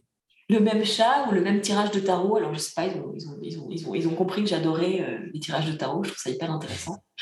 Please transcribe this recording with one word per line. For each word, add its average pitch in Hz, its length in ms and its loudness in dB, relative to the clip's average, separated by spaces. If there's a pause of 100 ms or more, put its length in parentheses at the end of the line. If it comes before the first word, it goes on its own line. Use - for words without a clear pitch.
(480)
le 214 120 6
même 214 240 4
chat 247 440 4
ou 208 40 2
le 185 80 4
même 202 200 4
tirage 208 300 2
de 202 100 0
tarot. 190 360 2
Alors, 156 180 0
je 156 40 -4
sais - 160 -6
pas, 165 120 -2
ils - 100 -4
ont, - 180 -8
ils - 140 -12
ont, 143 140 -12
ils - 160 -8
ont, - 120 -12
ils - 180 -6
ont, 196 60 -4
ils 165 140 2
ont 165 60 2
compris 185 280 0
que 208 60 0
j'adorais, 170 520 2
euh, - 320 -6
les 156 80 -8
tirages 156 260 -2
de 156 100 -2
tarot. 147 280 -2
Je 190 60 -4
trouve - 120 -12
ça - 80 -4
hyper 165 200 -4
intéressant. 160 480 -6 (240)